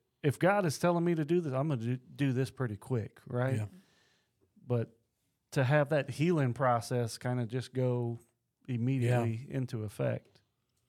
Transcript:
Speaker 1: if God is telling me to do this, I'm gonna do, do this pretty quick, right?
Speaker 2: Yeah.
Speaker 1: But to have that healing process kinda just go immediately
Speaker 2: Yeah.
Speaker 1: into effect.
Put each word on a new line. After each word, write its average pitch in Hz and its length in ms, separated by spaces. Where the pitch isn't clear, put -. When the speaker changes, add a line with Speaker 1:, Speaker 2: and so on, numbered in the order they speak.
Speaker 1:
if - 160
God 196 260
is 151 140
telling 175 260
me 175 100
to 156 120
do 175 160
this, 143 100
I'm 131 160
gonna 117 140
do, 123 140
do 135 160
this 127 180
pretty 110 280
quick, - 480
right? 123 300
Speaker 2:
Yeah. 107 100
Speaker 1:
But 117 300
to 143 100
have 143 280
that 135 200
healing 147 420
process 120 680
kinda 123 280
just 120 260
go 123 460
immediately 120 840
Speaker 2:
Yeah. 139 100
Speaker 1:
into 120 260
effect. 117 560